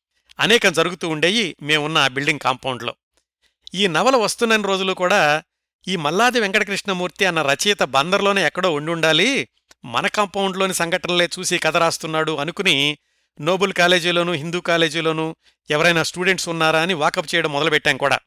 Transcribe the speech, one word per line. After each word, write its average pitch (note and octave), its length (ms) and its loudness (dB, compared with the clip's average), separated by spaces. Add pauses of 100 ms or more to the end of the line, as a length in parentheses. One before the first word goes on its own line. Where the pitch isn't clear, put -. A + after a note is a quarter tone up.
(400)
అనేకం G3 320 4
జరుగుతూ E3 360 -2
ఉండేవి E3 540 0
మేమున్న D3+ 360 0
ఆ C#3 100 2
బిల్డింగ్ C#3 320 -2
కాంపౌండ్లో. B2 560 -4 (800)
ఈ G3 120 2
నవల F#3+ 300 4
వస్తున్న A3 460 2
రోజులు F#3+ 300 0
కూడా F3+ 500 2 (460)
ఈ F#3 80 -2
మల్లాది G3+ 440 0
వెంకటకృష్ణమూర్తి G3 840 -2
అన్న E3+ 180 0
రచయిత D3 400 0
బందర్లోనే F#3 640 2
ఎక్కడో F3+ 260 0
ఉండుండాలి, D#3+ 760 0 (360)
మన C3 220 -2
కాంపౌండ్లోని F#3+ 680 -2
సంఘటనలే F3 540 0 (100)
చూసి F3+ 200 -2
కథ D#3+ 180 0
రాస్తున్నాడు D#3+ 600 -2
అనుకుని D3 640 -2 (420)
నోబుల్ F#3 320 0
కాలేజీలోను, F3 600 2
హిందూ E3+ 280 -6
కాలేజీలోను D#3+ 760 -2 (340)
ఎవరైనా E3 320 2
స్టూడెంట్స్ F3+ 460 -2
ఉన్నారా D#3+ 340 0
అని F3+ 120 -2
వాకప్ D#3+ 400 -2
చేయడం D#3+ 180 0
మొదలుపెట్టాం D3 440 0
కూడా. C3 300 0